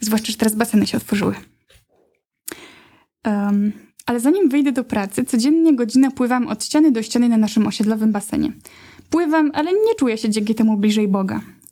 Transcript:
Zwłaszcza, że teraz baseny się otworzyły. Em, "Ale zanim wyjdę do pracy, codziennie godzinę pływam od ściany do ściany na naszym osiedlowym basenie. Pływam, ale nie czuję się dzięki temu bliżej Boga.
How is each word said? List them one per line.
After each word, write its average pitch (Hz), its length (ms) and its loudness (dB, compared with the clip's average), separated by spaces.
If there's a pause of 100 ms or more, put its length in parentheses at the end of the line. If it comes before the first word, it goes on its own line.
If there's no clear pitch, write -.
Zwłaszcza, 220 300 -2
że 214 60 -8
teraz 220 180 -2
baseny 208 320 0
się - 100 -4
otworzyły. 202 380 -4 (1900)
Em, 202 480 0 (340)
"Ale 240 140 -2
zanim 311 300 2
wyjdę 285 220 2
do 247 120 -2
pracy, 214 420 -4
codziennie 302 500 2
godzinę 254 360 2
pływam 247 360 0
od 220 180 -6
ściany 302 260 4
do 226 120 0
ściany 240 260 0
na 226 80 2
naszym 214 300 2
osiedlowym 214 440 0
basenie. 196 400 -4 (580)
Pływam, 311 440 2
ale 320 200 -2
nie 440 260 2
czuję 233 180 0
się 226 120 -2
dzięki 214 260 0
temu 220 220 2
bliżej 208 300 2
Boga. 196 340 -2 (300)